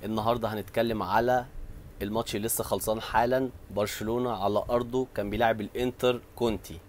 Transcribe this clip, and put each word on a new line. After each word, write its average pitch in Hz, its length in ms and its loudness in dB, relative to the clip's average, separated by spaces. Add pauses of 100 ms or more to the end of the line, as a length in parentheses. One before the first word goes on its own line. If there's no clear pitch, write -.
النهاردة 110 500 2
هنتكلم 110 500 0
على 120 420 4 (560)
الماتش 107 340 -2
اللي 104 120 0
لسه 113 160 0
خلصان 110 380 0
حالا، 123 480 2 (220)
برشلونة 107 720 -2
على 101 260 2
أرضه 120 460 0
كان 104 140 -2
بيلعب 110 320 2
الإنتر 120 600 0 (140)
كونتي. 113 420 -2 (120)